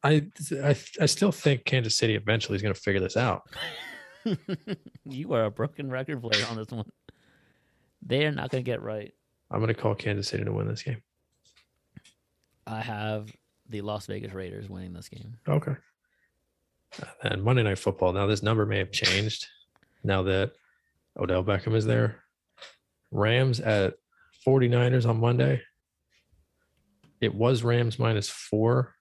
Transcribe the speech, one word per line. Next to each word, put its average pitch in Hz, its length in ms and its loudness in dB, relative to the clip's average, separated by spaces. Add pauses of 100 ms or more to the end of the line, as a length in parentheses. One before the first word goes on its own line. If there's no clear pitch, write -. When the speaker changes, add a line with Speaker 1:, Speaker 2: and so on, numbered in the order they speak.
Speaker 1:
I, 147 240 4 (360)
I, 143 140 4 (240)
I 160 60 6
still 196 260 4
think 139 320 2
Kansas 120 320 0
City 113 180 4
eventually 104 420 0
is 98 60 -2
gonna 104 120 0
figure 98 260 0
this 92 160 -2
out. 117 260 2 (800)
Speaker 2:
<laughs> 208 120 0 (680)
You 143 280 -8
are 113 120 2
a 107 60 0
broken 135 400 -6
record 131 300 -6
player 110 300 0
on 113 60 -6
this 110 120 -8
one. 113 220 -8 (1120)
They 135 220 2
are 151 60 0
not 135 180 -4
gonna 127 120 -2
get 120 200 -4
right. 107 320 -8 (360)
Speaker 1:
I'm 104 100 0
gonna 110 120 0
call 107 220 0
Kansas 101 340 -4
City 104 160 -4
to 101 80 -2
win 104 160 -2
this 110 140 -6
game. 113 200 -6 (1600)
Speaker 2:
I 110 160 -8
have 107 500 -6 (380)
the 107 100 -8
Las 104 260 -6
Vegas 101 280 -8
Raiders 95 340 -10
winning 92 240 -12
this 87 160 -16
game. 113 300 -16 (100)
Speaker 1:
Okay. 151 240 0 (1500)
And 98 200 -2
Monday 120 200 4
Night 101 160 0
Football. 92 340 0
Now, 98 140 0
this 104 160 0
number 107 240 2
may 104 120 -2
have 95 140 -4
changed 98 540 0 (580)
now 95 200 2
that 95 280 2 (680)
Odell 92 260 2
Beckham 101 300 0
is 110 120 2
there. 117 360 0 (880)
Rams 117 500 2
at 104 340 2 (500)
forty-niners 123 640 4
on 113 140 2
Monday. 127 420 2 (1600)
It 117 120 0
was 117 280 4
Rams 117 360 2
minus 113 300 0
four. 120 720 0